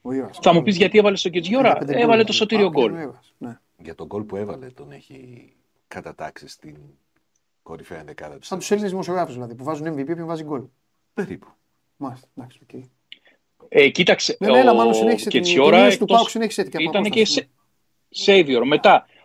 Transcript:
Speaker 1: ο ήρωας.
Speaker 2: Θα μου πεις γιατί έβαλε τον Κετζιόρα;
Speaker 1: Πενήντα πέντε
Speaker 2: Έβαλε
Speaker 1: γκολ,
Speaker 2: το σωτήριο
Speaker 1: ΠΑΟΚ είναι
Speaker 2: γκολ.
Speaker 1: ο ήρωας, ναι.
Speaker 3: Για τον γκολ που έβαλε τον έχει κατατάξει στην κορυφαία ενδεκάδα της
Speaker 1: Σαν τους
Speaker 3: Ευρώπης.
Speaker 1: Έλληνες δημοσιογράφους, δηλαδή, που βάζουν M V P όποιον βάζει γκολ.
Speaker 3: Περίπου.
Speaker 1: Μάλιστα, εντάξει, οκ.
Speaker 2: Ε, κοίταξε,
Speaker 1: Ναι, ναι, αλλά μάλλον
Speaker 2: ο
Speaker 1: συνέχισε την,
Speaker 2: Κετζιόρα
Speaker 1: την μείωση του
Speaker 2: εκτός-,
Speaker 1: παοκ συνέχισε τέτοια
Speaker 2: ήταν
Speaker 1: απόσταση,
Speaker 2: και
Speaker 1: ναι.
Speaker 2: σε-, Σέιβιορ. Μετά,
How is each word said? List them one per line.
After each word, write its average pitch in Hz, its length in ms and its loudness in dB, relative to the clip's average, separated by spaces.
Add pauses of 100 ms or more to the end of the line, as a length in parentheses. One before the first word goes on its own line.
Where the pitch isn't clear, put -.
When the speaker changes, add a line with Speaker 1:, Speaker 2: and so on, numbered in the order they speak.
Speaker 1:
ο 127 100 -10
ήρωας. 131 300 -8
Speaker 2:
Θα 180 120 4
μου 170 80 2
πεις 196 140 -2
γιατί 190 220 2
έβαλε 202 180 4
τον 180 160 -6
Κετζιόρα; 196 400 0
Speaker 1:
Πενήντα 147 140 -2
πέντε 240 160 -2
Speaker 2:
Έβαλε 226 140 4
Speaker 1:
γκολ, 220 100 2
Speaker 2:
το 220 60 -6
σωτήριο 208 380 0
Speaker 1:
ΠΑΟΚ 147 180 2
είναι 101 60 -4
Speaker 2:
γκολ. 165 40 -10
Speaker 1:
ο 165 100 -10
ήρωας, - 300 -20
ναι. 117 200 -16 (240)
Speaker 3:
Για 80 120 -18
τον 82 120 -16
γκολ 101 160 -8
που 104 140 -12
έβαλε 107 300 -10
τον 139 260 -20
έχει 131 600 -20 (360)
κατατάξει 78 600 -16
στην 76 280 -20 (840)
κορυφαία 82 360 -18
ενδεκάδα 143 400 -20
της - 100 -20
Speaker 1:
Σαν 190 100 -10
τους 175 80 -14
Speaker 3:
Ευρώπης. - 40 -4
Speaker 1:
Έλληνες 208 200 -2
δημοσιογράφους, 180 440 -6
δηλαδή, 120 200 -14
που 123 100 -18
βάζουν 151 220 -8
M 165 120 -6
V - 20 -8
P 139 120 -8
όποιον 170 140 -10
βάζει 160 180 -10
γκολ. 147 180 -10 (520)
Speaker 3:
Περίπου. 165 320 -10 (500)
Speaker 1:
Μάλιστα, 127 300 -14 (100)
εντάξει, 135 260 -20
οκ. 127 180 -20 (880)
Speaker 2:
Ε, 143 200 4
κοίταξε, 175 520 0
Speaker 1:
Ναι, 196 100 0
ναι, 254 80 6
αλλά 247 160 6
μάλλον 226 180 2
Speaker 2:
ο - 20 2
Speaker 1:
συνέχισε 220 340 0
την, - 140 0
Speaker 2:
Κετζιόρα 143 280 4
Speaker 1:
την 175 100 8
μείωση - 180 6
του - 40 -2
Speaker 2:
εκτός-, 220 160 2
Speaker 1:
παοκ 226 120 0
συνέχισε 220 320 -6
τέτοια 175 180 -6
Speaker 2:
ήταν 160 260 -2
Speaker 1:
απόσταση, 214 280 0
Speaker 2:
και 262 60 -2
Speaker 1:
ναι. - 60 -16 (720)
Speaker 2:
σε-, - 80 -10
Σέιβιορ. 143 420 4
Μετά, 151 400 4 (180)